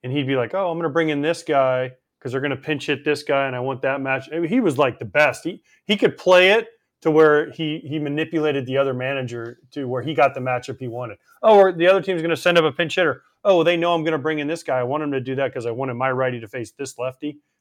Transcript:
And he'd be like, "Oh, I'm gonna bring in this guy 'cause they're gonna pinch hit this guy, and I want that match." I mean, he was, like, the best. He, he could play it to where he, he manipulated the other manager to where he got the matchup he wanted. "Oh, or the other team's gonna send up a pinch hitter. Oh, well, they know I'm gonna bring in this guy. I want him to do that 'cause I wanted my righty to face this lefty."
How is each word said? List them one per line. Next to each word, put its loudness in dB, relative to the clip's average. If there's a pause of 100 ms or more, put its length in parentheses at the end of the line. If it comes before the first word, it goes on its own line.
And -6
he'd -2
be 0
like, -2
"Oh, -2
I'm -4
gonna -2
bring 2
in -2
this -2
guy 2 (280)
'cause -8
they're -2
gonna -4
pinch -6
hit -2
this -2
guy, 0
and -6
I -6
want -6
that -2
match." -4
I -6
mean, -2
he 2
was, 0
like, 0
the -10
best. 2
He, -10 (240)
he 0
could 0
play 6
it 2 (320)
to 0
where 6
he, -6
he -8
manipulated -2
the -4
other 2
manager -6 (100)
to -8
where -4
he -6
got 4
the -8
matchup -6
he -10
wanted. -10 (260)
"Oh, 8
or 6
the 0
other 4
team's -4
gonna -2
send 2
up 6
a 0
pinch -4
hitter. 0 (200)
Oh, 4
well, 4
they 2
know 0
I'm 0
gonna 0
bring -4
in -6
this -6
guy. -2
I -2
want -4
him -4
to -2
do -6
that -4
'cause -8
I -6
wanted -6
my -2
righty -2
to -16
face -12
this -12
lefty." -8 (220)